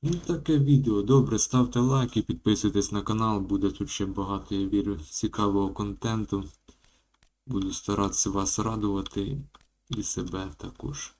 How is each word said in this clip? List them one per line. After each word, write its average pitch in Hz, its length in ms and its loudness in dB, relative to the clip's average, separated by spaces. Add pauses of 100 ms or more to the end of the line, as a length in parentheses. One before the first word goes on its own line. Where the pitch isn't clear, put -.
Ну, 165 120 0
таке 160 440 0
відео. 123 440 6
Добре, 110 360 6
ставте 123 420 2
лайки, 127 420 2
підписуйтесь 101 680 2
на 104 100 -2
канал, 110 380 0
буде 98 300 0
тут 98 200 -6
ще - 160 -4
багато, 98 480 -4
я 98 140 -2
вірю, 101 280 0
цікавого 101 760 -2
контенту. 104 720 -2 (1000)
Буду 95 260 -4
старатися 101 580 -2
вас 98 280 -2
радувати 107 840 -4 (460)
і 110 140 -6
себе 92 540 -6
також. - 640 -10